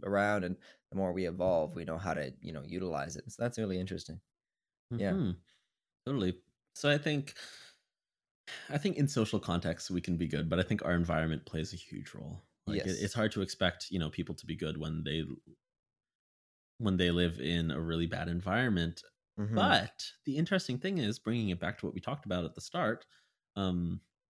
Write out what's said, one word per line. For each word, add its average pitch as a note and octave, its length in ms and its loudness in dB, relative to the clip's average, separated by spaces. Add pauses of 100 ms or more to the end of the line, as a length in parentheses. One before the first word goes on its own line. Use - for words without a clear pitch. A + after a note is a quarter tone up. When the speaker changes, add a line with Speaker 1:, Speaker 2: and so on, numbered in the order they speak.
Speaker 1:
around G2+ 400 2
and F2+ 140 -2 (320)
the F#2+ 80 -6
more F#2 160 2
we F#2 120 0
evolve, F2 500 2
we E2+ 100 -6
know D#2+ 120 -4
how F2+ 160 -2
to, C#2 280 -4
you E2 100 -10
know, C#2+ 120 -8
utilize D#2+ 520 -4
it. - 160 -12
So - 100 -8
that's A#2+ 160 0
really F#2+ 220 0
interesting. F2+ 400 -6 (800)
Yeah. G2+ 160 2
Speaker 2:
Mm-hmm. C#3+ 180 2 (760)
Totally. A2 360 2 (340)
So C#3+ 140 2
I D3 80 6
think, C#3+ 380 -2 (1300)
I D3 80 2
think D#3 200 2
in C#3 100 6
social A2 320 2
contexts F2 520 0
we F2+ 100 0
can F2 160 0
be E2 100 0
good, D2+ 220 0
but E2 100 4
I F#2 40 8
think G#2+ 200 0
our F2 100 2
environment D#2+ 520 2
plays D#2 280 -4
a F2 40 -10
huge - 360 -12
role. F2+ 280 -10 (260)
Like, - 180 0
it, - 20 -2
Speaker 1:
Yes. F#2 140 0
Speaker 2:
it's G2+ 120 0
hard A2 200 2
to G2+ 80 0
expect, - 500 0
you F#2 80 0
know, D#2 100 2
people D#2+ 260 -4
to - 100 -14
be D#2+ 100 -4
good D#2 220 -4
when D#2+ 260 -2
they, D2+ 200 0 (1500)
when G2 200 4
they F2 140 6
live E2+ 280 4
in E2 320 0
a C#2+ 80 -2
really E2 280 0
bad E2 200 -4
environment. F#2 760 0 (360)
Speaker 1:
Mm-hmm. G#2+ 160 -2
Speaker 2:
But D3+ 560 2 (140)
the C#3 120 -2
interesting E3 400 0
thing F#3 200 -2
is, A#2 220 0
bringing A2+ 300 0
it F2 100 0
back E2+ 200 -4
to G2 60 -6
what D2 80 -4
we F2+ 80 -6
talked C#3+ 240 -6
about F2+ 200 0
at - 100 -8
the - 60 -14
start, B2+ 440 -2 (500)
um, F2+ 460 0 (280)